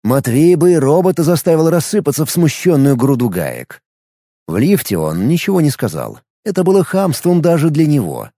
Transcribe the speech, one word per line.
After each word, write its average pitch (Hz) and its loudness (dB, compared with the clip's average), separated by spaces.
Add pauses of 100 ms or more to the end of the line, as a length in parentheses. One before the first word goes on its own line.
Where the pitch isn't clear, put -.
Матвей 135 2
бы 175 4
и 170 4
робота 165 2
заставил 160 2
рассыпаться 160 -2
в - -6
смущенную 147 2
груду 123 0
гаек. 69 -8 (640)
В 82 -6
лифте 139 0
он 80 -2
ничего 175 0
не 147 2
сказал. 76 -8 (240)
Это 185 -2
было 190 2
хамством 180 0
даже 165 2
для 156 0
него. 85 -2